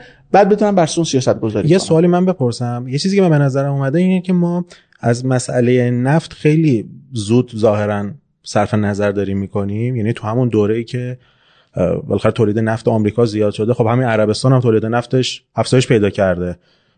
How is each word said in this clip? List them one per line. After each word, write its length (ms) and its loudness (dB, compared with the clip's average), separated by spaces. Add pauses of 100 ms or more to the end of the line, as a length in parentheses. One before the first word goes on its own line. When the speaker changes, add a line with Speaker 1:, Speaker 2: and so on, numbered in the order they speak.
(320)
Speaker 1:
بعد 180 6
بتونم 260 2
بر 200 2
اون 100 0
سیاست 340 0
گذاری 300 -2
Speaker 2:
یه 80 6
Speaker 1:
کنم. 100 -2
Speaker 2:
سوالی 200 4
من 180 2
بپرسم، 640 -2
یه 80 -4
چیزی 180 -2
که 60 4
من 80 4
به 80 4
نظرم 360 0
اومده 260 -2
اینه 220 2
که 120 -4
ما 320 0 (340)
از 260 -2
مسئلهٔ 680 0
نفت 420 0
خیلی 560 0 (220)
زود 440 0
ظاهراً 500 0 (420)
صرف 260 -2
نظر 380 0
داریم 260 -4
می‌کنیم. 580 -4
یعنی 180 -2
تو 140 -8
همون 220 0
دوره‌ای 340 0
که، 340 -10 (580)
اه، 260 -2
بالاخره 300 -2
تولید 280 -2
نفت 280 -4
آمریکا 380 0
زیاد 280 -2
شده، 200 -2
خب 120 0
همین 200 0
عربستان 480 0
هم 60 4
تولید 260 2
نفتش 580 -2 (120)
افزایش 320 2
پیدا 220 2
کرده، 480 -2 (400)